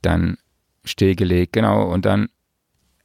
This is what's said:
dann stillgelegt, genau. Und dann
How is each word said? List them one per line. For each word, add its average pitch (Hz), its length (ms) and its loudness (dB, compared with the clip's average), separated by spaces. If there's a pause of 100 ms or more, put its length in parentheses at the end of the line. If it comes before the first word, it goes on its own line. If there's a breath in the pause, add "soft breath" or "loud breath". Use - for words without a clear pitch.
dann 85 340 0 (480)
stillgelegt, 90 680 0
genau. 107 320 2
Und 92 200 -4
dann 104 240 0 (760)